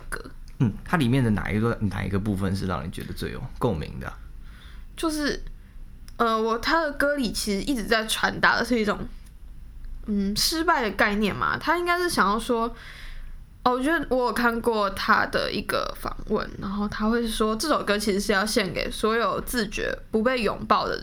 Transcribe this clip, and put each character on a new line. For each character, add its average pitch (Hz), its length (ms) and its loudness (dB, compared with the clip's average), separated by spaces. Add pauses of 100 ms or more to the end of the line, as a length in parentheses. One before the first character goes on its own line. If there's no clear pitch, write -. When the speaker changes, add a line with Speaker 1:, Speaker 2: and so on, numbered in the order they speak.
Speaker 1:
歌。 - 160 -6 (360)
Speaker 2:
嗯， 117 120 4 (140)
它 - 100 0
里 151 120 4
面 131 160 4
的 113 80 4
哪 90 200 0
一 101 80 2
个， 117 220 2
哪 98 240 0
一 - 20 -2
个 98 120 0
部 101 160 0
分 95 200 0
是 95 120 -2
让 78 180 -2
你 87 60 -6
觉 - 120 -8
得 - 100 -8
最 - 180 -6
有 62 120 -8 (140)
共 113 200 2
鸣 - 220 -6
的 64 80 -6
啊？ - 60 -6 (840)
Speaker 1:
就 330 140 -2
是， 302 340 -2 (760)
呃， 226 220 2
我， 226 200 2
他 311 240 2
的 294 100 0
歌 285 220 2
里 254 160 0
其 - 200 -2
实 196 120 0
一 285 100 0
直 214 120 -2
在 220 200 2
传 196 340 0
达 160 160 6
的 220 80 2
是 233 160 2
一 214 60 2
种， 120 140 0 (1080)
嗯， 202 320 0
失 320 260 2
败 320 200 4
的 208 80 0
概 208 240 4
念 202 200 2
嘛。 78 220 2
他 311 220 2
应 349 40 0
该 349 140 2
是 349 100 2
想 208 220 4
要 214 100 2
说， 233 340 0 (880)
哦， 247 100 4
我 254 100 0
觉 285 80 2
得 320 180 2
我 247 180 2
有 220 60 -2
看 233 260 2
过 220 300 2
他 208 380 2
的 76 240 0
一 - 100 0
个 - 380 -2
访 - 160 -6 (140)
问， - 200 0 (100)
然 - 100 -6
后 208 180 -2
他 214 200 -2
会 233 200 2
说 220 280 -2
这 226 120 -2
首 285 160 2
歌 208 140 2
其 214 140 0
实 190 80 2
是 202 120 2
要 202 140 2
献 214 280 0
给 - 160 -4
所 220 260 0
有 208 260 0
自 - 280 -2
觉 - 260 -2 (140)
不 220 140 2
被 254 180 2
拥 196 240 0
抱 190 220 4
的 90 160 -2